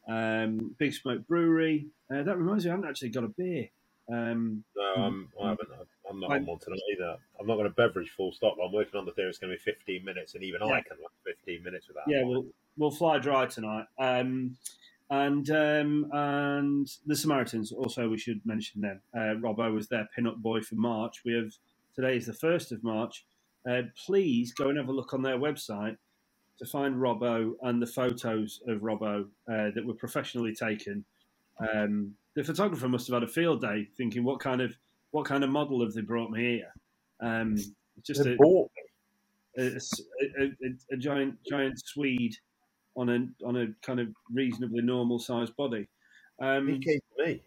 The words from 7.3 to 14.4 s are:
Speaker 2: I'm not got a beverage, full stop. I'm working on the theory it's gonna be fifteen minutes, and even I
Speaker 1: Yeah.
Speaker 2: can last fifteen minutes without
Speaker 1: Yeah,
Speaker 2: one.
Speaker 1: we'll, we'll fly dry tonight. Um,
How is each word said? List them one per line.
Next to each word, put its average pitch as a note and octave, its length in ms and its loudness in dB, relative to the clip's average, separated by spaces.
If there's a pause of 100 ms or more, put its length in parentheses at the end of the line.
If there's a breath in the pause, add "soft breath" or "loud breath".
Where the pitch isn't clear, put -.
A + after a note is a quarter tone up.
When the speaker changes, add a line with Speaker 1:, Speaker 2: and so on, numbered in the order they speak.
Speaker 2:
I'm G#2 60 -6
not A2 100 2
got G#2+ 80 0
a G2+ 60 0
beverage, F#2 400 2
full F#2+ 220 -4
stop. G2+ 300 2
I'm F2+ 100 -2
working G#2 280 0
on F#2 60 -8
the F2 60 -8
theory F#2 180 -2
it's F2 80 -12
gonna F#2 160 -6
be E2+ 40 -8
fifteen F#2 460 -6
minutes, F2+ 300 -10
and F#2+ 100 -10
even F#2+ 180 -4
I G#2+ 40 0
Speaker 1:
Yeah. - 160 2
Speaker 2:
can - 200 -14
last E2 120 -16 (100)
fifteen F2 400 -8
minutes F2+ 240 -10
without D2+ 180 -12
Speaker 1:
Yeah, C#3+ 160 4
Speaker 2:
one. B2 60 2
Speaker 1:
we'll, B2+ 180 2 (300)
we'll D3+ 140 2
fly D#3 280 4
dry C3 280 4
tonight. A2 400 -4 (120)
Um, B2+ 580 2 (540 loud breath)